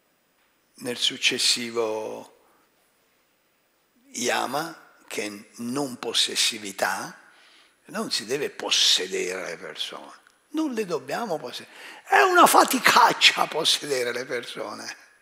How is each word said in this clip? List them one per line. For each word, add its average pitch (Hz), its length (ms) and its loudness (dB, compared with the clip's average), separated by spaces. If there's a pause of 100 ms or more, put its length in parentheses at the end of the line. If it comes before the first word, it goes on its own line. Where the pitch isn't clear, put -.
(760)
nel 123 220 -8
successivo 113 1500 -2 (1700)
yama, 139 680 -4 (260)
che - 180 -8
è 104 60 -8 (260)
non 123 400 -4
possessività. 107 1200 -2 (680)
Non 180 240 -6
si 117 140 -4
deve 123 240 -2
possedere 92 960 0
le 82 120 -10
persone, 76 600 -12 (300)
non 311 240 -4
le 220 120 -2
dobbiamo 165 520 -4
possedere. 127 380 -12 (280)
È - 180 4
una 359 260 8
faticaccia - 1000 6
possedere 143 640 0
le 120 140 -4
persone. 110 800 -10 (180)